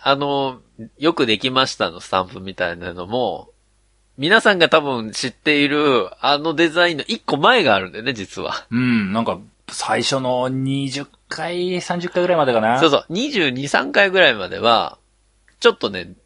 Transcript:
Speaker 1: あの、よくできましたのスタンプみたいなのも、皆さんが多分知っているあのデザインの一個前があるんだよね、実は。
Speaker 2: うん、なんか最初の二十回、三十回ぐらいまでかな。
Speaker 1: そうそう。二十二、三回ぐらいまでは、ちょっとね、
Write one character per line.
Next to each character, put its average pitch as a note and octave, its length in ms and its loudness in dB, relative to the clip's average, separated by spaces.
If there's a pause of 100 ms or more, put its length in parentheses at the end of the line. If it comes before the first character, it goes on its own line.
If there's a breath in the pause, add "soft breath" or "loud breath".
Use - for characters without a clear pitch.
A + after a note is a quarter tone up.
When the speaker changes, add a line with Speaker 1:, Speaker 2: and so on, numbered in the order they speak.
Speaker 1:
あ C#3 140 2
の、 C#3 420 -2 (400)
よ D#3+ 160 2
く D3+ 100 0
で A2 140 2
き C3 120 -4
ま C3 160 2
し - 100 -8
た F#2+ 140 -2
の E2+ 100 -14
ス - 100 -18
タ F#2 140 2
ン F#2 40 -10
プ F#2+ 120 -16
み F#2+ 160 -12
た F2+ 160 -2
い E2+ 40 -10
な F2 160 -10
の F2 140 -12
も、 G#2+ 420 -4 (680)
皆 F3 220 2
さ G#3 140 4
ん F#3 40 -2
が D#3+ 100 4
多 E3 120 4
分 A#2+ 320 -4
知 - 160 -6
っ - 20 -6
て D3 340 0
い C#3+ 40 2
る C#3 420 2 (100)
あ C#3 160 2
の D#3 160 -2
デ D#3+ 160 2
ザ F3 200 2
イ E3+ 60 -2
ン - 40 -6
の B2+ 60 -8
一 - 160 -6
個 - 160 -4
前 G#3 260 4
が A2+ 140 4
あ F#2+ 40 0
る F#2 100 -6
ん - 20 -16
だ - 60 -12
よ A2 60 -10
ね、 C#3 80 -2
実 F#2+ 300 -10
は。 - 300 -8
Speaker 2:
う A2 40 -2
ん、 A#2 360 0
な A2+ 80 0
ん A2+ 40 -2
か F#2 140 -2 (300)
最 - 340 -4
初 C#3 180 -2
の B2+ 280 -2
二 C3+ 420 -4
十 C#3 160 -10 (220)
回、 F3+ 520 -6
三 F3 200 -6
十 F3 80 -6
回 F3+ 140 0
ぐ F3 60 2
ら F3 60 2
い - 20 4
ま D3+ 80 4
で C3 80 2
か A#2 80 2
な。 A#2 200 2
Speaker 1:
そ D#3+ 80 6
う - 20 4
そ C3+ 80 4
う。 - 100 -4
二 A#3 220 -4
十 F#3 200 0
二、 C3 180 -6
三 C4 240 0
回 G3+ 180 4
ぐ F#3 100 2
ら E3 80 6
い B2+ 60 4
ま F#2+ 140 -6
で F#2 100 -8
は、 G#2 400 2 (600)
ち A#3+ 120 4
ょ - 20 6
っ - 60 -16
と A#2+ 100 -4
ね、 F2+ 240 -10 (140)